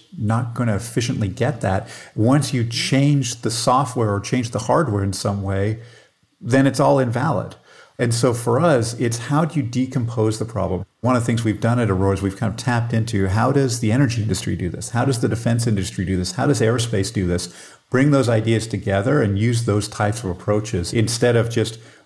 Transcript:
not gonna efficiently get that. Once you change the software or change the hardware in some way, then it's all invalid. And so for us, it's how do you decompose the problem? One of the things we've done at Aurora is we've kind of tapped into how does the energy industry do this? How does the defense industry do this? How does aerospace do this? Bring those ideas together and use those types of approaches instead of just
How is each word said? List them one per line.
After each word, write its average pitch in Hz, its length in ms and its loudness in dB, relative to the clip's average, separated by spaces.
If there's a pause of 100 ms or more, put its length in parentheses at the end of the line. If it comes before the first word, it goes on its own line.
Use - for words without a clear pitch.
(160)
not 117 380 -2
gonna 117 200 0
efficiently 113 540 -2
get 123 320 -2
that. 98 260 -2 (300)
Once 127 380 2
you 120 100 0
change 135 800 0
the 110 80 -2
software 123 640 2
or 101 60 0
change 123 320 -2
the 113 80 -2
hardware 120 440 2
in 98 80 0
some 101 300 -2
way, 98 380 -2 (600)
then 131 260 2
it's 127 140 2
all 143 180 4
invalid. 123 580 -2 (420)
And 120 160 0
so 123 180 2
for 117 260 0
us, 139 400 2
it's 117 200 0
how 147 260 0
do 156 160 -2
you - 20 0
decompose 120 760 -2
the 107 80 -6
problem? 92 400 -4 (160)
One 127 120 2
of 120 60 2
the 117 60 -2
things 117 180 0
we've 107 160 0
done 120 180 2
at 113 120 2
Aurora 98 240 2
is 95 80 -2
we've 98 160 -2
kind 104 120 0
of - 80 -6
tapped 117 360 0
into 101 340 0
how 113 240 2
does 135 280 0
the 110 120 0
energy 120 300 2
industry 98 340 -2
do 87 140 -4
this? - 180 -10
How 120 160 -2
does 135 160 0
the 120 80 0
defense 117 380 0
industry 95 400 -2
do 92 100 0
this? 90 160 -4
How 127 140 -2
does 127 160 2
aerospace 113 500 0
do 95 140 0
this? 87 280 -2 (360)
Bring 135 200 4
those 131 200 4
ideas 110 360 2
together 104 540 0
and 101 180 0
use 117 280 0
those 107 200 0
types 107 380 -2
of 95 60 -4
approaches 101 640 -2
instead 120 420 2
of 113 140 0
just - 280 -2 (280)